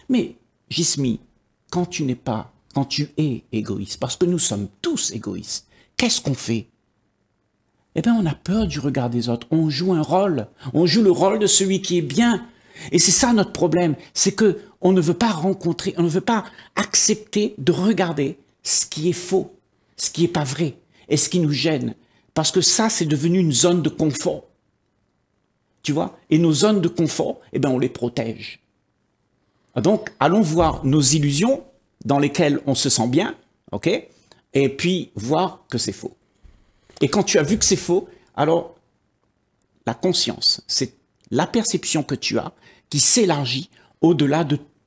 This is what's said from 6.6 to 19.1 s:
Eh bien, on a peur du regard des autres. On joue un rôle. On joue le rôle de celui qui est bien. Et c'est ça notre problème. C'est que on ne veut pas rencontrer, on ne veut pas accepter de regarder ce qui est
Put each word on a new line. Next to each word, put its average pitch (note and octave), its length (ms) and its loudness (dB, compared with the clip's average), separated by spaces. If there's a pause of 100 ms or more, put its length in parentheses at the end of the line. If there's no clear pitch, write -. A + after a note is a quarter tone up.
Eh - 80 -2
bien, A#3 100 2
on G#3 140 2
a D3 80 -2
peur G#3 320 -2
du C#3+ 120 -8
regard C3+ 300 -2
des A#2+ 200 -2
autres. A#2+ 200 -4
On D#3+ 220 2
joue F3 220 0
un D#3 100 2
rôle. D#3+ 420 0 (300)
On E3 100 4
joue F3+ 160 4
le G3+ 80 6
rôle G3 300 2
de G#3 80 2
celui F#3+ 340 2
qui F3+ 160 -2
est E3+ 60 0
bien. G3 420 0 (460)
Et F3 80 4
c'est G3 100 6
ça A#3+ 240 4
notre G3+ 180 2
problème. E3 440 0 (180)
C'est G3 200 0
que G3+ 260 2 (220)
on F3+ 100 4
ne F#3 100 4
veut E3+ 140 2
pas A3+ 160 0
rencontrer, F3 680 -4
on F3 60 2
ne E3+ 60 2
veut F3+ 120 -2
pas A3 240 -2 (300)
accepter - 840 0
de C#3+ 140 0
regarder F3 680 0 (240)
ce - 240 2
qui D#3 240 -4
est E3+ 40 2